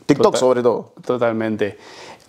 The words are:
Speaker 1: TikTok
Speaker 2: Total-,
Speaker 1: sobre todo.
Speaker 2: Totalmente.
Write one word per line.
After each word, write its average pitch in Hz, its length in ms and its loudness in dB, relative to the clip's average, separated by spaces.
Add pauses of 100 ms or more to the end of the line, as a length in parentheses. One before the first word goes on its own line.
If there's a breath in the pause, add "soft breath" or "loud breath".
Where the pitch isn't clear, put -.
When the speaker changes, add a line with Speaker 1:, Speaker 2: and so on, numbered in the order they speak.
Speaker 1:
TikTok 117 220 2
Speaker 2:
Total-, 120 120 0
Speaker 1:
sobre 127 240 2
todo. 113 300 -2 (120)
Speaker 2:
Totalmente. 110 720 -2 (520 loud breath)